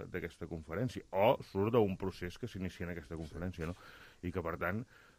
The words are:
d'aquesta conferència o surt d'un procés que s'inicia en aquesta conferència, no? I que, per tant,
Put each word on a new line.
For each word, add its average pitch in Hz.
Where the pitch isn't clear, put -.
d'aquesta 87
conferència 87
o 101
surt 101
d'un 101
procés 90
que -
s'inicia 92
en 87
aquesta 82
conferència, 82
no? 82
I 90
que, 85
per 82
tant, 98